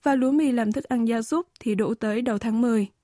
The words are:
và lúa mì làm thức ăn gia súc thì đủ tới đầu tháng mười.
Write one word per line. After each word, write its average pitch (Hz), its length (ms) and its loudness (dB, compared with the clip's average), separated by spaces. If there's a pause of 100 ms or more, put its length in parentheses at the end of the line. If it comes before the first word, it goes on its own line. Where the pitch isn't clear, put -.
và 277 120 2
lúa 254 160 2
mì 294 220 2
làm 226 200 0
thức 269 120 -4
ăn 233 240 0
gia 233 140 -2
súc 330 240 -2 (140)
thì 214 140 -2
đủ 214 200 0
tới 220 280 -4
đầu 233 160 -2
tháng 220 220 -2
mười. 226 260 2 (180)